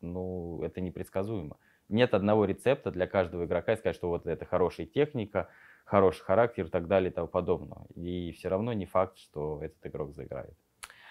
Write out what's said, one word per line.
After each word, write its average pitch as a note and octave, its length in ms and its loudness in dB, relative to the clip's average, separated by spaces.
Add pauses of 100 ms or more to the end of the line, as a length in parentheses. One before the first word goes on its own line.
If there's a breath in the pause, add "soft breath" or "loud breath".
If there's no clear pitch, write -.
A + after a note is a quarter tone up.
ну, F2 640 -8
это E2+ 180 -6
непредсказуемо. F#2 760 -6 (320)
Нет A#2+ 260 4
одного G#2 300 6
рецепта G2 460 0
для F2+ 160 0
каждого F2 380 0
игрока F2 280 0
и A2 40 -2
сказать, F2 200 -2
что F2 120 -4
вот E2+ 180 -2
это D#2+ 180 -4
хорошая F2 420 0
техника, A#2+ 640 -2 (360 soft breath)
хороший G2 380 4
характер G2 440 2
и - 20 -12
так E2+ 180 -2
далее F#2 240 4
и - 40 -10
тому E2+ 140 -4
подобное. F2+ 560 -2 (100)
И F2 380 -6
все - 160 -8
равно G#2+ 240 0
не G2 140 -4
факт, F#2+ 320 0
что D2+ 440 -8
этот - 240 -12
игрок C#2+ 260 -8
заиграет. - 420 -12 (560 loud breath)